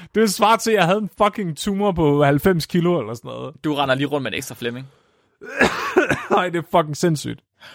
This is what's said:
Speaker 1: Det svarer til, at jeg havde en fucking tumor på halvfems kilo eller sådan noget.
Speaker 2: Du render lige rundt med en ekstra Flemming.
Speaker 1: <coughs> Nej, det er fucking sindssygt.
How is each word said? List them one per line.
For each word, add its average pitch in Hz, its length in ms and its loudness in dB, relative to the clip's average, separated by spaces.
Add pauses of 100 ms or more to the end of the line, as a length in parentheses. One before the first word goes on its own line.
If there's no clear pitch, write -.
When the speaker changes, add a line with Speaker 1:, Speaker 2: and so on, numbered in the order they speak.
(160)
Speaker 1:
Det 208 180 4
svarer 220 240 4
til, 226 140 -2
at 214 60 4
jeg 180 80 4
havde 185 140 4
en 208 180 -6
fucking 202 400 0
tumor 202 340 -2
på 147 320 4
halvfems 147 420 2
kilo 170 340 0
eller 110 140 -6
sådan 120 160 -14
noget. 127 340 -12
Speaker 2:
Du 151 120 -2
render 135 200 2
lige 139 120 0
rundt 139 160 -2
med 117 80 -6
en 80 60 -4
ekstra 127 180 -10
Flemming. 120 320 -8 (760)
Speaker 1:
<coughs> - 680 0
Nej, 185 180 2
det 170 80 -4
er 165 220 -2
fucking 151 180 -2
sindssygt. 151 440 -2 (340)